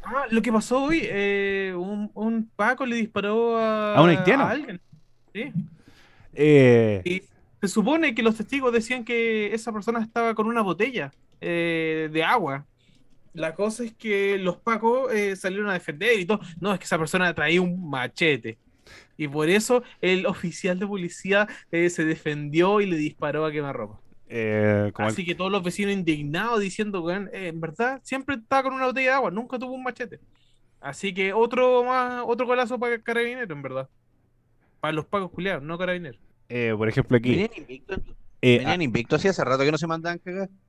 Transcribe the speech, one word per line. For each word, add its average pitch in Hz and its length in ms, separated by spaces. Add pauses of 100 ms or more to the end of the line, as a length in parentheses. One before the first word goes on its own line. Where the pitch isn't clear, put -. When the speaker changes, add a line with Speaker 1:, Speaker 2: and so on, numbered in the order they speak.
Speaker 1:
Ah, 262 260
lo 226 120
que 233 100
pasó 247 320
hoy, 320 200
eh, 196 720
un, 208 380
un 220 420
Paco 247 280
le 233 120
disparó 220 600
a, 214 400
Speaker 2:
¿A 143 60
un 175 80
haitiano? 262 340
Speaker 1:
a 190 60
alguien. 254 300 (520)
Sí. 233 200 (840)
Speaker 2:
Eh. 120 720
Speaker 1:
Y 180 180 (400)
se 202 60
supone 277 460
que 240 80
los 220 140
testigos 262 360
decían 233 320
que 226 500
esa 220 180
persona 226 280
estaba 226 340
con 214 120
una 233 160
botella, 185 480 (300)
eh, 160 720
de 160 120
agua. 160 420 (680)
La 160 220
cosa 220 300
es 220 100
que 196 440
los 180 200
Pacos, 233 540
eh, 202 240
salieron 196 340
a 185 40
defender 185 440
y 180 80
todo. 208 140 (200)
No, 196 140
es 180 40
que - 60
esa 175 140
persona 170 360
traía 165 280
un 180 260
machete. 127 680 (580)
Y 151 120
por 151 200
eso 214 340 (200)
el 185 240
oficial 180 520
de 202 80
policía, 196 600 (240)
eh, 170 200
se 170 140
defendió 160 800
y 202 40
le 170 100
disparó 151 500
a 151 60
quemarropa. 127 480 (320)
Speaker 2:
Eh, 107 600
como 107 140
el 110 40
Speaker 1:
Así 175 120
que 170 100
todos 185 160
los 202 120
vecinos 202 300
indignados 175 680
diciendo, 196 420
"Weón, 185 300
eh, 190 160
en 165 120
verdad 233 440
siempre 269 320
estaba 269 260
con 262 120
una 262 120
botella 254 240
de 262 60
agua, 233 160
nunca 240 260
tuvo 254 160
un 254 80
machete". 247 380 (600)
Así 180 320
que 190 200
otro 247 520
más, 247 400
otro 240 220
golazo 247 320
para 240 240
Carabineros, 233 480
en 143 120
verdad. 131 260 (920)
Para 156 120
los 156 120
Pacos 196 280
culiados, 175 320
no 165 120
Carabineros. 180 440 (280)
Speaker 2:
Eh, 117 300
por 110 100
ejemplo, 123 280
aquí. 120 140
Speaker 3:
Venían 185 260
invictos, 135 440 (400)
Speaker 2:
Eh, 123 180
Speaker 3:
venían 170 220
Speaker 2:
a- 160 40
Speaker 3:
invictos, 120 360
sí, 196 80
hace 165 160
rato 131 200
que 151 80
no 156 60
se 165 100
mandaban 165 300
cagar. 185 300 (200)